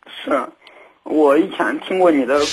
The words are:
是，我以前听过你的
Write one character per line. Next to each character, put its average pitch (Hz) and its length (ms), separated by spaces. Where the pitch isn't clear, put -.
是， - 420
我 147 340
以 185 200
前 147 240
听 185 180
过 175 140
你 139 120
的 131 140